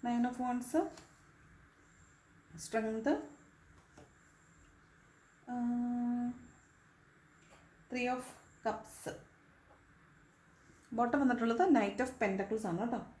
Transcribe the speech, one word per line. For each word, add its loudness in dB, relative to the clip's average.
Nine 2
of -10
Wands, -4
Strength, -2
ആ, -6
Three 0
of -6
Cups. -6
ബോട്ടം 2
വന്നിട്ടുള്ളത് 4
Knight 6
of -4
Pentacles 0
ആണ് 0
കേട്ടോ. -2